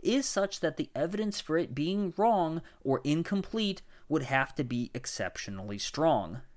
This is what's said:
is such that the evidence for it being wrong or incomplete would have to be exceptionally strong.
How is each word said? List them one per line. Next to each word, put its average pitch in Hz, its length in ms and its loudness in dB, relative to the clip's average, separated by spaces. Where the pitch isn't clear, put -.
is 254 240 2
such - 360 0
that 156 160 0
the - 180 -2
evidence 202 460 0
for 160 180 0
it 170 160 0
being 180 420 0
wrong 180 460 4
or 131 200 2
incomplete 190 800 0
would 143 160 2
have 135 320 0
to 147 80 0
be 120 300 -2
exceptionally 101 840 -6
strong. 123 640 0